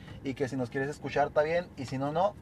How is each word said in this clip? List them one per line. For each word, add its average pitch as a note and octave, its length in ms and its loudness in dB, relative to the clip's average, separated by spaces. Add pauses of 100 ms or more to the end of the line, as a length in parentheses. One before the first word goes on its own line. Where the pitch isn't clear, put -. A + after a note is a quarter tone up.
(240)
y C#3 100 -2
que C#3 160 0
si C3+ 60 -4
nos B2+ 140 0
quieres C#3 200 0
escuchar D3 400 0
está D3+ 120 4
bien E3+ 260 2 (100)
y C3+ 80 -6
si C3 120 -4
no, C#3 140 0
no. F3+ 300 2